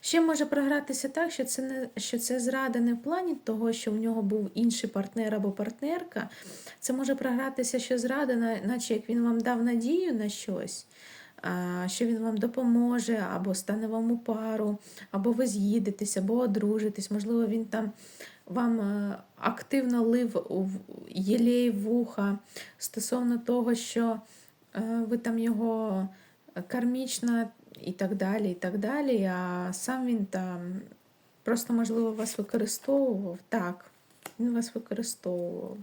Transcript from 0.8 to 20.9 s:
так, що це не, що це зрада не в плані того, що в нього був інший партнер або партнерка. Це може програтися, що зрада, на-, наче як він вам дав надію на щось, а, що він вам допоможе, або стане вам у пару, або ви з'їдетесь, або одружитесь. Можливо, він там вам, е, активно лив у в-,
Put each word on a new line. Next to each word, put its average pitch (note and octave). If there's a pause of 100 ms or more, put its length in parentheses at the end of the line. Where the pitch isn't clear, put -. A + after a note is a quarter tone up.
так, E4
що B3+
це B3
не, C4
що A3+
це B3
зрада A#3+
не A#3+
в A#3
плані E4+
того, A3+
що A3+
в G#3+
нього A3+
був G3+
інший A#3
партнер G#3+
або G3+
партнерка. B3+ (520)
Це -
може C4+
програтися, C4
що B3
зрада, B3+
на-, A3+
наче A#3
як G#3+
він A#3
вам A#3
дав A#3
надію C4
на G#3+
щось, - (560)
а, F3+
що A#3
він A#3
вам A3+
допоможе, A#3+
або F#3
стане A3
вам A3+
у A#3+
пару, A3 (320)
або G3
ви B3
з'їдетесь, G3+
або G3
одружитесь. G#3
Можливо, A3
він A3
там G#3+ (540)
вам, A#3
е, G3+ (180)
активно A#3+
лив A3+
у F#3
в-, F#3+ (280)